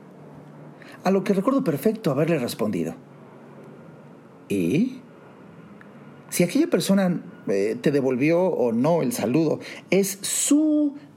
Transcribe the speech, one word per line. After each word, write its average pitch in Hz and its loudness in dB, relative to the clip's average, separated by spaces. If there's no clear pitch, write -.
A 185 2
lo 190 2
que 202 0
recuerdo 262 2
perfecto 170 0
haberle 156 2
respondido: 104 -4
"¿Y? 98 0
Si - 0
aquella 262 2
persona, 196 2
eh, 104 0
te 156 2
devolvió 139 2
o 156 0
no 147 2
el 127 -2
saludo, 147 0
es 190 2
su 302 2